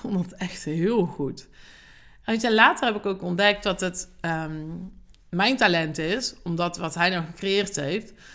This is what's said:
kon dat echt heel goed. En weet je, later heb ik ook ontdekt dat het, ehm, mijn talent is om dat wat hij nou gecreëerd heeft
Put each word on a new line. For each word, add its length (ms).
kon 120
dat 200
echt 320
heel 420
goed. 420
En 100
weet 80
je, 140
later 320
heb 100
ik 100
ook 160
ontdekt 400
dat 180
het, 280
ehm, 460
mijn 280
talent 420
is 440
om 140
dat 200
wat 180
hij 160
nou 140
gecreëerd 520
heeft 380